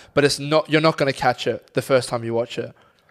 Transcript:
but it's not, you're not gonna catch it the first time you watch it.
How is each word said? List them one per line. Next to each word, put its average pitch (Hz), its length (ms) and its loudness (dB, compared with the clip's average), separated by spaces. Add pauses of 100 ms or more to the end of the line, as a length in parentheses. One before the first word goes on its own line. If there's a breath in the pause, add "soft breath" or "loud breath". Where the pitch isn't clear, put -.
(140 loud breath)
but 139 100 4
it's 143 160 2
not, 147 300 0
you're 151 120 2
not 156 160 2
gonna 139 160 0
catch - 340 -2
it - 260 -6
the 131 80 0
first 127 280 2
time 117 140 -6
you 117 100 -6
watch 117 240 -4
it. 120 160 -10 (380 soft breath)